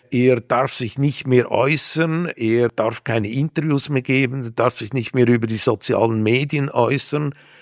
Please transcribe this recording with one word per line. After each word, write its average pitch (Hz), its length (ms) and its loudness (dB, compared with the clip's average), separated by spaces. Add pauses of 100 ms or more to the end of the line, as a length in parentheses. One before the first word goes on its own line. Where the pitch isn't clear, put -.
(120)
Er 123 280 2
darf 127 320 0
sich 123 280 -6
nicht 139 260 -2
mehr 123 260 2
äußern, 160 760 0
er 117 420 0
darf 113 340 -4
keine 113 260 -2
Interviews 147 600 -2
mehr 131 140 0
geben, 135 400 0
er 117 80 -10
darf 117 260 0
sich 113 160 -8
nicht 127 220 -4
mehr 123 120 6
über 117 200 4
die 110 80 -4
sozialen 110 680 0
Medien 139 480 0
äußern. 139 640 0 (280)